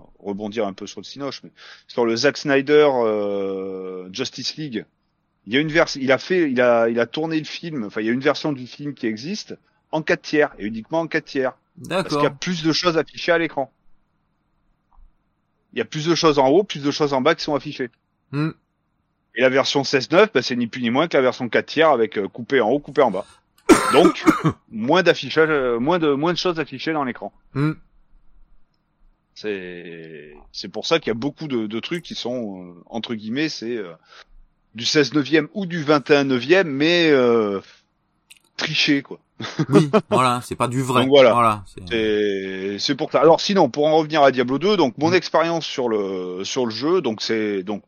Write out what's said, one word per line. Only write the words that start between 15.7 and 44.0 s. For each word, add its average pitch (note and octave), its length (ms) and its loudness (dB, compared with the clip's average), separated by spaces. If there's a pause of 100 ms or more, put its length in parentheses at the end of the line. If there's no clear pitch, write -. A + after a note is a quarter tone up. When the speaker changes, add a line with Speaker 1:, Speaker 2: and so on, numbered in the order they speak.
Speaker 1:
Il A2 40 -6
y A#2+ 40 -2
a - 20 0
plus D3+ 220 -8
de F3 80 4
choses D3+ 240 4
en C3+ 100 6
haut, F3 160 6
plus D#3 180 -10
de C#3+ 80 -2
choses C#3+ 220 -2
en C3+ 80 0
bas D3+ 140 4
qui - 100 -10
sont D#3 100 -4
affichées. C3+ 360 -6 (420)
Speaker 2:
Hmm. D3+ 180 -2 (840)
Speaker 1:
Et A2+ 60 -4
la C3 80 6
version C3+ 360 0
seize B2+ 260 -2
neuf, G3 220 4
bah, B2+ 100 2
c'est B2 140 -4
ni A#2+ 100 -2
plus B2 160 -8
ni A#2 80 0
moins D3 180 0
que E3 80 0
la C#3 60 4
version B2 260 0
quatre A2 180 0
tiers D#3 220 2
avec, A#2 300 2
euh, G2 100 -4
coupé A#2+ 320 -2
en G#2 80 2
haut, C3+ 100 0
coupé D3 220 -4
en B2+ 100 4
bas. F#2 140 -6 (680)
Donc, - 280 4 (260)
<coughs> - 220 -8
moins B2 320 0
d'affichage, D#3 480 2
euh, B2+ 300 0
moins D#3+ 180 0
de, D#3 140 2
moins D#3 220 0
de D#3+ 40 -8
choses E3+ 220 -2
affichées C#3 320 -6
dans D3+ 120 -2
l'écran. A2 280 -10 (220)
Speaker 2:
Hmm. D3 180 -2 (1600)
Speaker 1:
C'est, E2+ 1000 -14 (180)
c'est - 160 -14
pour G#2 180 -10
ça E3 120 2
qu'il D#3 100 -4
y A2+ 40 0
a - 20 0
beaucoup C#3+ 340 -8
de, A#2 180 -4
de A2 140 -6
trucs E3+ 240 -8
qui A2+ 100 -12
sont, A2 500 -8
euh, F2 260 -20
entre A#2 240 -6
guillemets, A2+ 340 -4
c'est, A#2+ 280 -8
euh, F#2 160 -10 (840)
du A#2 100 -10
seize D3 300 2
neuvième D3+ 400 2
ou G3+ 100 -6
du E3+ 180 -6
vingt C#3+ 280 2
et D3 60 8
un C#3+ 80 4
neuvième, C#3 440 2
mais, D#3+ 420 2
euh, A#2 500 4 (960)
triché, D3 440 -2
quoi. - 160 -16 (520)
Speaker 2:
Oui, C#3+ 200 6 (100)
<laughs> - 100 -10
voilà, B2+ 340 4
c'est - 100 -10
pas A#2+ 140 -2
du B2+ 140 -2
vrai. B2+ 180 2
Speaker 1:
Donc C3 100 2
voilà. C3 220 10
Speaker 2:
Voilà, G#2+ 340 2
c'est - 220 -20
Speaker 1:
C'est, G2+ 880 -2
c'est C#3+ 160 -2
pour D3+ 160 -6
ça. C3+ 100 2
Alors D#3 200 6
sinon, F#3+ 300 2
pour D3 180 0
en D#3 80 4
revenir D#3 260 2